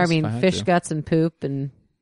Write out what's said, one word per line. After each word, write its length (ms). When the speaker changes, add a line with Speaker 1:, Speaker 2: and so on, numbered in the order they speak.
Speaker 1:
guess 60
Speaker 2:
mean, 160
Speaker 1:
if 40
I 60
had 60
Speaker 2:
fish 200
Speaker 1:
to. 40
Speaker 2:
guts 260
and 160
poop 380
and 260